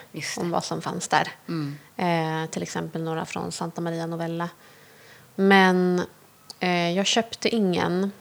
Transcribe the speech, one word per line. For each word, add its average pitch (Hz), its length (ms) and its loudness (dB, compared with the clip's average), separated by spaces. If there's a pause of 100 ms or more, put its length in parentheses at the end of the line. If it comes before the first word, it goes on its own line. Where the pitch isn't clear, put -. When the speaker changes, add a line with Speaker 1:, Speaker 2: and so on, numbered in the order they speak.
(120)
Speaker 1:
Just - 220 -8
det. - 60 -6
Speaker 2:
om 175 100 -2
vad 170 140 0
som 165 180 -6
fanns - 260 -6
där. 156 200 0 (200)
Speaker 1:
Mm. 147 300 -6 (180)
Speaker 2:
Eh, 160 540 -2
till 180 120 -6
exempel 165 400 -6
några 160 220 -4
från 175 280 -8
Santa 170 280 -8
Maria 165 260 -4
Novella. 170 420 -6 (840)
Men, 185 680 6 (580)
eh, 175 360 0
jag 196 100 0
köpte - 420 0
ingen. 185 720 0